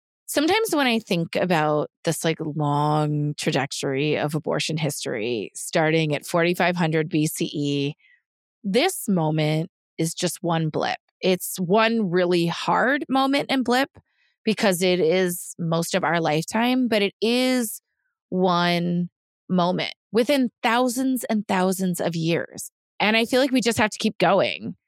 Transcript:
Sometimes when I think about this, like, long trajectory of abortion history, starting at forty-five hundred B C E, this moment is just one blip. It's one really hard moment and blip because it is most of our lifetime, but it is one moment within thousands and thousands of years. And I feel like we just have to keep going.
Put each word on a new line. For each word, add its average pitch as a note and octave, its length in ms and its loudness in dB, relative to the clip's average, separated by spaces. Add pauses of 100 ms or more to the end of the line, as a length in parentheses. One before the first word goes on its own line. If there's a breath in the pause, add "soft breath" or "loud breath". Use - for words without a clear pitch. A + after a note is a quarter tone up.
(280)
Sometimes F4+ 480 0
when C#4+ 100 2
I A3+ 140 2
think E3+ 360 -4
about D3+ 540 0 (140)
this, - 200 -2
like, D#3+ 160 0
long D3+ 960 0
trajectory C#3+ 800 -2
of D3 200 -2
abortion D#3+ 420 -2
history, B2 800 -4
starting D#3 580 0
at - 140 -6
forty-five F3 480 0
hundred D#3+ 340 0
B D3+ 160 0
C - 260 -6
E, C#3+ 440 -2 (680 soft breath)
this B3 460 0
moment D#3 600 0 (260)
is D#3+ 160 -2
just - 300 -4
one E3 260 0
blip. - 300 -2 (200)
It's - 400 -2
one G#3+ 520 2
really F3 340 2
hard F#3 640 0
moment C4+ 400 0
and C4 160 0
blip B3 240 2 (540)
because F#3+ 380 2
it F3+ 180 4
is F3+ 600 0
most E3 340 -2
of F3+ 100 0
our D#3+ 160 2
lifetime, A3 680 0
but G#3 160 2
it G3 180 -2
is B3 580 0 (500)
one F3 760 2 (400)
moment F3 460 0 (180)
within B3+ 380 2 (140)
thousands B3+ 600 0
and G#3+ 220 -2
thousands F#3 540 0
of E3+ 140 -2
years. E3 560 -4 (280)
And G#3+ 160 2
I A3+ 100 2
feel B3 140 2
like C4+ 120 2
we B3+ 100 4
just A3+ 160 0
have G#3+ 140 2
to - 80 -10
keep - 180 0
going. B2 580 2 (120)